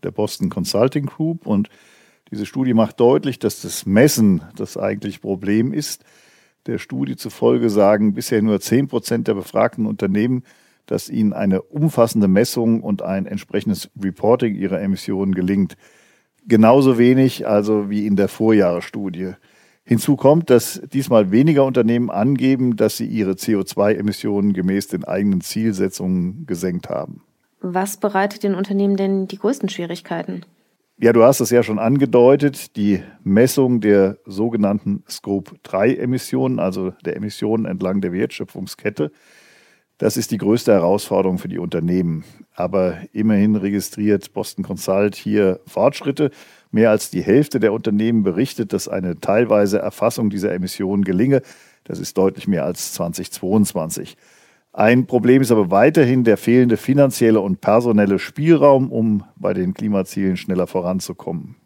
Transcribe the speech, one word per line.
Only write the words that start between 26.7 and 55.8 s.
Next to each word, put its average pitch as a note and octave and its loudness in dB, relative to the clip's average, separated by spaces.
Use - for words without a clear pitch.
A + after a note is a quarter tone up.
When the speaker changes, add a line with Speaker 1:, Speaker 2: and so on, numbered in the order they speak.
Speaker 1:
haben. - -10
Speaker 2:
Was F#3 -6
bereitet G3+ -4
den G3 -2
Unternehmen G3 -2
denn G3 -2
die G3 -14
größten A3+ -4
Schwierigkeiten? F3 -10
Speaker 1:
Ja, A#2 6
du A#2 6
hast C3 6
es A#2 -2
ja A#2+ 4
schon G#2+ -2
angedeutet, C3+ 2
die G2+ 2
Messung B2 2
der G2+ 4
sogenannten G2+ -2
Scope - -6
drei G#2+ 0
Emissionen, B2+ -4
also F#2 -4
der - -6
Emissionen A2 -4
entlang F#2+ -4
der F#2+ -4
Wertschöpfungskette, G#2 -6
das - 0
ist A#2 -6
die A2 -4
größte G#2+ 2
Herausforderung F#2+ 2
für F#2 -8
die F2+ -8
Unternehmen. E2+ -2
Aber F2+ -2
immerhin G#2+ 2
registriert G2+ -2
Boston G2 -8
Consult G2 0
hier G2+ 0
Fortschritte. C#3 -2
Mehr A2 4
als G#2+ 0
die F2 -4
Hälfte B2+ 2
der G#2 2
Unternehmen A2 0
berichtet, G2+ -2
dass G#2 -4
eine F2+ -6
teilweise G#2 2
Erfassung G#2+ -2
dieser G2 -4
Emissionen F#2 -4
gelinge. B2 0
Das F2 -12
ist - -8
deutlich F#2+ -2
mehr E2+ -2
als - -8
zwanzig E2+ -8
zweiundzwanzig. F#2 -4
Ein A#2+ 2
Problem B2 4
ist A#2 0
aber G#2+ 2
weiterhin B2+ 4